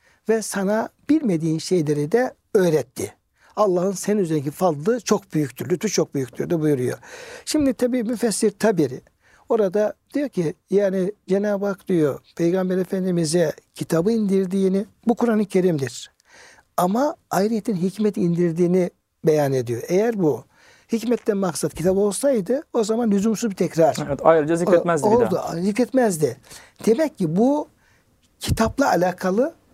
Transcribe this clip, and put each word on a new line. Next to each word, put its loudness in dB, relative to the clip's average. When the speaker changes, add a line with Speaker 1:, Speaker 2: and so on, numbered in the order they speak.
Speaker 1:
ve 0
sana -2
bilmediğin 0
şeyleri 0
de 0
öğretti. 0
Allah'ın 2
senin -2
üzerindeki -2
fadlı 0
çok -2
büyüktür, -4
lütfu -2
çok -2
büyüktür -6
de -2
buyuruyor. -2
Şimdi 0
tabii -2
müfessir 0
Taberi 0
orada 0
diyor -2
ki, -4
yani 0
Cenab-ı 0
Hak -6
diyor, 2
Peygamber 0
Efendimiz'e 0
kitabı 0
indirdiğini, 0
bu 2
Kur'an-ı 0
Kerim'dir. -2
Ama 0
ayrıyeten 0
hikmet -2
indirdiğini 0
beyan 2
ediyor. -2
Eğer 0
bu 0
hikmetten -2
maksat -4
kitap 0
olsaydı 0
o 0
zaman 0
lüzumsuz 0
bir -8
tekrar. 2
Speaker 2:
Evet, -4
ayrıca 4
zikretmezdi 2
Speaker 1:
O-, 4
Speaker 2:
bir 0
daha. -4
Speaker 1:
oldu, -6
zikretmezdi. 0
Demek 2
ki -2
bu 0
kitapla 2
alakalı 0